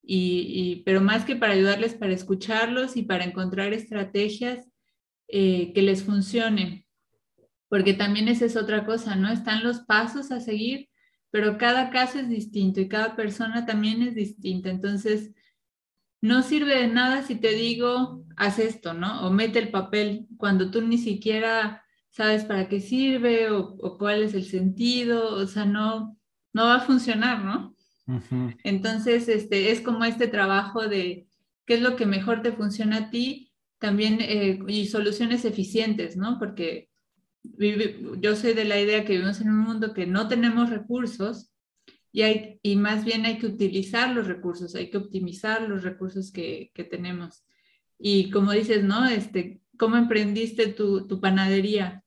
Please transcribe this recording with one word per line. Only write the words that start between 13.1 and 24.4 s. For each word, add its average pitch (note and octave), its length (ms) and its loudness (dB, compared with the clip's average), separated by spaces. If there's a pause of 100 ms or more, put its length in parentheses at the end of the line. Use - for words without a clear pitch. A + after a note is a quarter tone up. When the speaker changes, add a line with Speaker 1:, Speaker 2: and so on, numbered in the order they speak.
Speaker 1:
persona A3 500 -4
también A3 360 0
es A#3+ 120 -2
distinta. F#3+ 560 -4
Entonces, G3+ 600 -2 (880)
no A#3+ 220 4
sirve C#4+ 340 2
de B3 120 2
nada B3+ 340 2
si C#4 140 -6
te A3 180 2
digo, A#3+ 680 -2 (120)
"Haz G3+ 220 0
esto", A3 360 -2
¿no? F#3 320 -4
O F#3 40 2
mete A3 280 2
el A3 120 -2
papel G#3 560 -2 (100)
cuando F#3+ 340 2
tú A3+ 120 0
ni A3+ 160 2
siquiera A3 840 -2 (280)
sabes G#3+ 340 0
para G3 240 -2
qué G3+ 120 0
sirve A#3+ 720 2
o, G3+ 300 -2
o - 180 -6
cuál G#3 240 0
es G#3 120 0
el F#3+ 100 -2